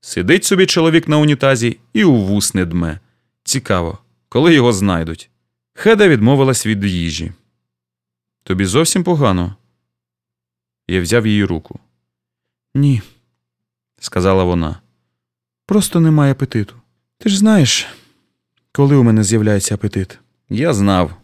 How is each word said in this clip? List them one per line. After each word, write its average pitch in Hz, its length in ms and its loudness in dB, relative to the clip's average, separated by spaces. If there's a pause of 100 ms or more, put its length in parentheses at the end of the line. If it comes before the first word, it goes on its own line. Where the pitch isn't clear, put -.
Сидить 131 440 -2
собі 190 200 2
чоловік 165 420 -2
на 151 100 0
унітазі 135 600 0 (160)
і 214 100 0
у 151 120 4
вус 101 380 -2
не 92 120 -2
дме. 85 340 -4 (440)
Цікаво, 90 540 -4 (320)
коли 165 240 2
його 123 200 4
знайдуть? 87 560 -4 (440)
Хеда 208 340 2
відмовилась 135 580 2
від 104 180 -2
їжі. 85 480 -6 (1120)
"Тобі 95 220 -2
зовсім 160 380 0
погано?" 101 520 -2 (1300)
Я 90 140 -2
взяв 110 260 0
її 104 180 0
руку. 85 340 -8 (960)
"Ні", 135 260 0 (1000)
сказала 95 440 0
вона. 87 380 -4 (840)
"Просто 196 340 0
немає 151 320 2
апетиту. 117 440 -6 (420)
Ти - 120 -2
ж 196 80 0
знаєш, 202 500 2 (840)
коли 143 240 2
у 131 80 6
мене 110 200 4
з'являється 107 520 0
апетит". 98 440 -6 (300)
Я 135 240 -2
знав. 95 500 0